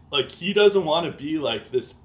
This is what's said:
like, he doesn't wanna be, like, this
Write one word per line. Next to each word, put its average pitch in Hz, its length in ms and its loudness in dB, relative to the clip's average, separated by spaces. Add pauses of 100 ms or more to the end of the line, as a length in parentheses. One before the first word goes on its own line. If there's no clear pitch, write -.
(120)
like, 139 180 -2
he 180 220 -8
doesn't 202 320 4
wanna 156 280 0
be, 156 260 -6
like, 117 340 -4
this 123 340 -4